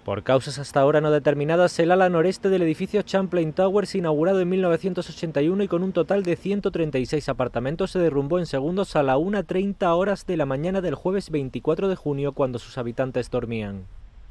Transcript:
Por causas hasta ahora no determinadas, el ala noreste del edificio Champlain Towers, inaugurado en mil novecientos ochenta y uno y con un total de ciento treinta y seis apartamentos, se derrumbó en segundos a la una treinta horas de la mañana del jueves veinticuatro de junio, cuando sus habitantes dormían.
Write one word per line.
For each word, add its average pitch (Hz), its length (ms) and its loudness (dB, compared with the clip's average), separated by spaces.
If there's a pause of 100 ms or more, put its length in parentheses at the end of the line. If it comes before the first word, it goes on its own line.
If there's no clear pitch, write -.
Por 101 180 -4
causas 131 360 0
hasta 143 220 -2
ahora 151 220 4
no 156 80 2
determinadas, 151 680 2
el 170 120 4
ala 185 180 6
noreste 180 400 2
del 185 140 2
edificio 185 400 0
Champlain 175 500 0
Towers, 190 420 0
inaugurado 175 460 2
en 175 80 0
mil 190 140 0
novecientos 180 480 0
ochenta 156 320 -2
y 156 80 2
uno 196 140 0
y 196 40 0
con 175 140 0
un 190 100 0
total 185 300 2
de 175 140 0
ciento 196 340 -2
treinta 156 280 -2
y 127 60 0
seis 147 240 -4
apartamentos, 135 600 -2
se - 80 -4
derrumbó 151 400 2
en 175 80 -2
segundos 170 500 -2
a 151 60 4
la 131 160 4
una 196 240 0
treinta 190 520 0
horas 190 300 0
de 180 140 -2
la 147 80 2
mañana 156 340 -2
del 175 140 -2
jueves 185 340 -2
veinticuatro 156 600 -2
de 185 80 0
junio, 143 360 -2
cuando 127 260 -2
sus - 200 -14
habitantes 123 520 -2
dormían. 110 540 -4 (460)